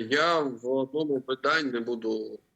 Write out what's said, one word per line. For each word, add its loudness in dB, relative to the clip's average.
я 4
в -4
одному 0
виданні, 0
не -2
буду -4